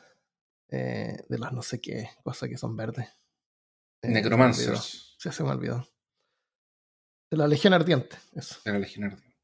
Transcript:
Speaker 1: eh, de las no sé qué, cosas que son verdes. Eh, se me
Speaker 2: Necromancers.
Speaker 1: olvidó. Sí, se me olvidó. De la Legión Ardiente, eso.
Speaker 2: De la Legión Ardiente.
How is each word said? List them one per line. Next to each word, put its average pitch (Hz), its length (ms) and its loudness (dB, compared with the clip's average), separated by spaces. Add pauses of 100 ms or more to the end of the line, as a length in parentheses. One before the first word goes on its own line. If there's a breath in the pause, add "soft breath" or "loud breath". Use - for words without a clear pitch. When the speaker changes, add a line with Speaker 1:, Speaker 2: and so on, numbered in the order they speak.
(680 loud breath)
Speaker 1:
eh, 113 480 -6 (120)
de 123 100 -4
las 120 140 -8
no 120 100 -6
sé - 180 -8
qué, 120 300 -10 (120)
cosas - 260 -8
que 127 80 -10
son 113 200 -8
verdes. 113 320 -8
Eh, - 40 -20 (880)
se 123 60 -2
me 117 60 2
Speaker 2:
Necromancers. 113 540 6
Speaker 1:
olvidó. - 120 0 (380)
Sí, 170 140 -8
se - 100 -6
me 139 80 0
olvidó. 123 380 -4 (1400)
De 156 60 0
la 147 120 4
Legión 151 240 6
Ardiente, 165 440 4 (180)
eso. - 300 -14
Speaker 2:
De 107 80 -2
la 101 60 0
Legión 101 280 -6
Ardiente. - 380 -14